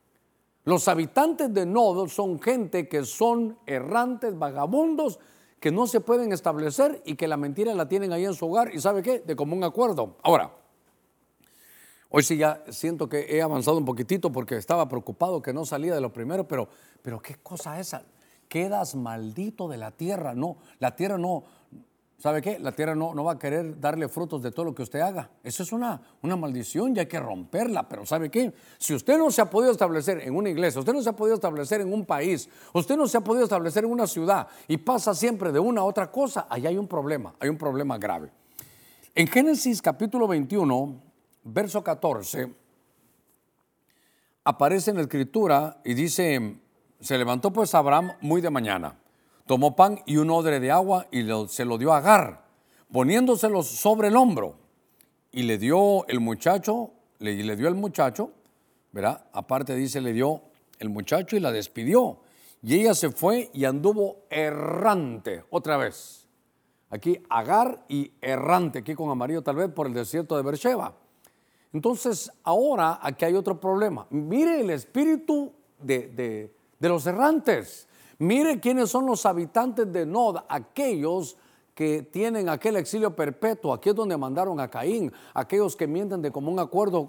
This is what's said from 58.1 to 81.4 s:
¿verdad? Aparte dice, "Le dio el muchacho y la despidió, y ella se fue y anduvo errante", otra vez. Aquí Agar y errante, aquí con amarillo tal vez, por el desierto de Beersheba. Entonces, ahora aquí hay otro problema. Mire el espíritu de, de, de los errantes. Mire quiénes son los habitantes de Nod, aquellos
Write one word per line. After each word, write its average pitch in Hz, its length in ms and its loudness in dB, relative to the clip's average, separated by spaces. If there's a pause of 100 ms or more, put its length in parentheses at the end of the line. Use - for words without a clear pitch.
¿verdad? 104 400 -4
Aparte 131 420 -4
dice, 131 260 -2
"Le 123 120 -2
dio 139 300 0 (360)
el 110 100 -8
muchacho 147 480 -2
y 202 40 2
la 143 120 0
despidió, 135 680 0 (420)
y 131 180 4
ella 214 140 6
se 156 160 0
fue 220 420 0
y 139 140 -2
anduvo 196 640 0
errante", 151 1200 -2
otra 156 260 0
vez. - 500 -6 (640)
Aquí 165 380 -2
Agar 170 600 2
y 143 320 -4
errante, 139 580 0
aquí 127 160 -8
con 151 160 -6
amarillo 139 320 -4
tal 139 140 -2
vez, 180 120 0
por 151 200 -4
el 123 60 -6
desierto 151 420 -4
de 139 60 0
Beersheba. 151 520 -2 (760)
Entonces, 214 580 -2 (140)
ahora 185 580 2
aquí 139 220 -4
hay 170 100 2
otro 190 240 -2
problema. 190 520 -2
Mire 247 500 0
el 202 100 0
espíritu 294 840 0 (280)
de, 131 280 -2
de, 110 460 -8 (240)
de 165 100 2
los 170 160 2
errantes. 208 840 0 (300)
Mire 247 420 2
quiénes 247 300 2
son 262 160 0
los 240 200 0
habitantes 208 640 0
de 170 140 -2
Nod, 202 300 0 (120)
aquellos 165 880 -4 (380)